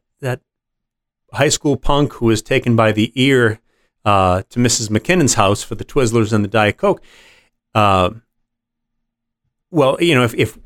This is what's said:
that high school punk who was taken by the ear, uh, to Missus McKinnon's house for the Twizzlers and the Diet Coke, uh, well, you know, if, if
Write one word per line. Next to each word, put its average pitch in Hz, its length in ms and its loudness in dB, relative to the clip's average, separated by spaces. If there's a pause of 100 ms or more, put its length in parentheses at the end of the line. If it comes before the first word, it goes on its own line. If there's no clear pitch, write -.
(220)
that 131 200 -8 (880)
high 143 180 0
school 147 280 -2
punk 143 360 0
who - 120 -4
was 110 160 2
taken 127 340 -2
by 110 160 2
the 107 240 -2
ear, 127 440 0 (440)
uh, 95 460 2
to - 80 -12
Missus 117 320 -2
McKinnon's 127 460 0
house 101 260 0
for - 140 -2
the - 100 -12
Twizzlers 113 480 -2
and 107 100 0
the 98 60 -6
Diet 107 280 0
Coke, - 260 -2 (720)
uh, 98 340 2 (1600)
well, 180 280 2
you 170 140 2
know, 123 100 2
if, 117 120 -2
if - 300 -4